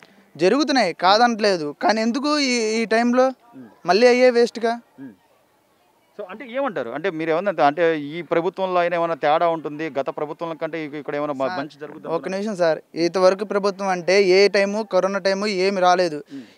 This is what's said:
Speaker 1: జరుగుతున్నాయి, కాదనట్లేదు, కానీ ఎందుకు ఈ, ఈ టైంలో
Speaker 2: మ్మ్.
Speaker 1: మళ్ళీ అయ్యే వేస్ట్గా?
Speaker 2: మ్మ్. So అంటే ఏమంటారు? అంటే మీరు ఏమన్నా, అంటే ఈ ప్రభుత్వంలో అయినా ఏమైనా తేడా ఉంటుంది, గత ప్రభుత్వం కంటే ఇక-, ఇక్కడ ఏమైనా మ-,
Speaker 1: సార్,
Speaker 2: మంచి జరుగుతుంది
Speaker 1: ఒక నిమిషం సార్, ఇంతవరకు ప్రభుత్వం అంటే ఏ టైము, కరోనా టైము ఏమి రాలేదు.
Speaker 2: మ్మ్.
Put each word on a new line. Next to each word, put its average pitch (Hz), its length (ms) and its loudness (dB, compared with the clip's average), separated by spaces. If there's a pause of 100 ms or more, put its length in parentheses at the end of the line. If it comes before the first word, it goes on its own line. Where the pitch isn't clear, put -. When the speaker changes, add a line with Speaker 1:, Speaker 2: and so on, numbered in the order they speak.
(380)
Speaker 1:
జరుగుతున్నాయి, 233 560 2
కాదనట్లేదు, 202 880 2
కానీ 220 200 2
ఎందుకు 277 380 -2
ఈ, 233 420 0
ఈ 226 40 -2
టైంలో 240 440 2
Speaker 2:
మ్మ్. 131 360 -14 (200)
Speaker 1:
మళ్ళీ 202 220 4
అయ్యే 247 220 6
వేస్ట్గా? 233 520 0 (180)
Speaker 2:
మ్మ్. - 140 -16 (1040)
So 208 100 -12
అంటే 220 200 -16
ఏమంటారు? 220 400 -4
అంటే 156 200 -4
మీరు 160 220 -2
ఏమన్నా, 165 360 2
అంటే 160 320 2
ఈ 147 220 -8
ప్రభుత్వంలో 180 580 -2
అయినా 175 160 0
ఏమైనా 170 180 -2
తేడా 160 340 2
ఉంటుంది, 156 420 -4
గత 135 200 -4
ప్రభుత్వం 151 460 -8
కంటే 160 300 -8
ఇక-, 143 100 -12
ఇక్కడ 151 200 -8
ఏమైనా 147 180 -4
మ-, 135 140 -2
Speaker 1:
సార్, 180 120 -6
Speaker 2:
మంచి 151 200 -12
జరుగుతుంది 147 280 -16
Speaker 1:
ఒక 165 200 -4
నిమిషం 196 280 -6
సార్, 165 240 0 (160)
ఇంతవరకు 185 500 2
ప్రభుత్వం 196 420 -2
అంటే 185 360 2
ఏ 190 240 6
టైము, 202 460 0
కరోనా 190 260 0
టైము 196 280 -2
ఏమి 190 340 0
రాలేదు. 180 420 2 (100)
Speaker 2:
మ్మ్. 135 100 -14 (140)